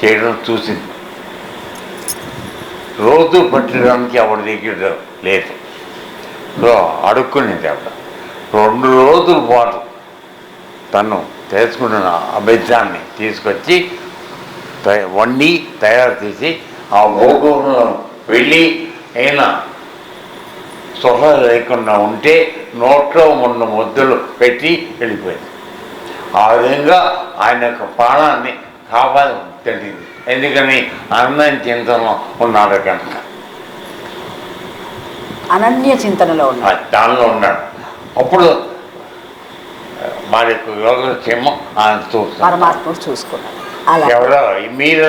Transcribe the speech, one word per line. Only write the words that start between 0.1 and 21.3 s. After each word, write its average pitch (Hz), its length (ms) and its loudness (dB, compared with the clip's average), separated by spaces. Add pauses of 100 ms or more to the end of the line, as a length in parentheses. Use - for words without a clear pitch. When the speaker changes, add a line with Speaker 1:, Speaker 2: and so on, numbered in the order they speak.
Speaker 1:
చూసింది. 104 320 -4 (2250)
రోజు 165 540 4
పట్టడానికి 123 640 2
ఆవిడ 107 220 2
దగ్గర 101 520 -4 (320)
లేదు. 92 300 -2 (1080)
so 117 140 6 (320)
అడుక్కునేది 110 600 0
ఆవిడ. 73 220 -6 (680)
రెండు 127 560 6
రోజుల 156 440 4
పాటు 120 260 2 (1120)
తను 104 320 0 (280)
చేసుకుంటున్న 104 840 0
అభిజ్ఞాన్ని 107 640 2 (200)
తీసుకొచ్చి 110 720 -2 (960)
తయ-, 101 280 2
వండి 131 540 2 (140)
తయారు 120 420 4
చేసి 123 360 -6 (340)
ఆ 104 120 6
భూగృహంలో 127 960 2 (300)
వెళ్ళి, 156 600 2 (240)
అయినా 135 460 0 (1400)
స్పృహ 139 360 4